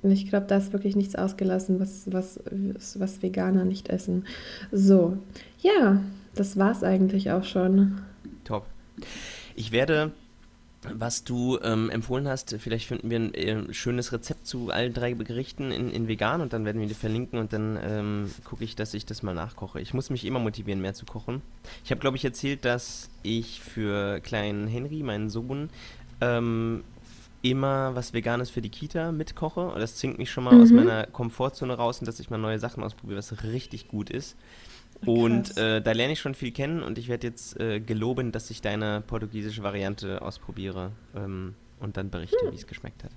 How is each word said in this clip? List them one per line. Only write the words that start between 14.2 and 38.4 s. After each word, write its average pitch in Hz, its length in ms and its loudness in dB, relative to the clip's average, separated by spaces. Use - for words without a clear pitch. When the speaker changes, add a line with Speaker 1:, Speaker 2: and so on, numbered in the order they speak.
Speaker 2:
zu 120 220 -6
allen 120 240 -2
drei 120 200 -2
Gerichten 120 580 -6
in, 123 200 -2
in 117 160 -2
vegan 113 340 0
und 131 120 -4
dann 110 120 -2
werden 107 140 -2
wir 107 80 -2
die 104 60 -4
verlinken 113 460 -2
und 107 140 -4
dann, 107 300 -2
ähm, 104 480 -4
gucke - 180 -10
ich, 110 120 -10
dass 107 180 -6
ich 107 120 -8
das - 180 -10
mal 92 100 -4
nachkoche. 92 480 -8
Ich - 120 -10
muss 131 160 -4
mich 127 160 -6
immer 127 140 -2
motivieren, 104 420 -4
mehr 95 120 -4
zu - 120 -10
kochen. 120 360 -10
Ich - 80 -6
hab, - 80 -2
glaub 135 160 0
ich, - 80 -6
erzählt, 139 420 -4
dass - 440 -2
ich 113 380 -4
für 101 600 -2
kleinen 104 460 -4
Henry, 139 360 -6
meinen 107 260 -4
Sohn, 127 400 -6
ähm, 117 640 0
immer 135 520 2
was 123 180 -6
Veganes 120 360 -2
für 123 120 -6
die 110 80 -6
Kita 165 420 -6
mitkoche. 156 500 -4
Und 180 180 -4
das 113 160 -4
zwingt - 220 -4
mich - 140 -6
schon 127 120 -4
mal 240 160 12
aus 233 100 12
Speaker 1:
Mhm. 240 80 12
Speaker 2:
meiner - 300 6
Komfortzone 127 680 -4
raus 117 260 0
und 117 80 -6
dass 117 120 -6
ich - 100 -12
mal 113 100 -4
neue 110 200 -2
Sachen 117 240 -6
ausprobiere, 107 360 -8
was 107 240 -10
richtig 113 440 -8
gut 104 220 -6
ist. - 260 -8
Und, 113 480 4
Speaker 1:
Krass. - 40 -4
Speaker 2:
äh, 110 240 2
da 110 100 2
lerne 120 220 2
ich 156 60 -4
schon 135 140 -6
viel 123 180 -6
kennen 151 300 -4
und - 160 -6
ich 120 100 -10
werd 120 160 -4
jetzt, - 360 -8
äh, 107 200 -2
geloben, 113 520 -2
dass 113 180 -8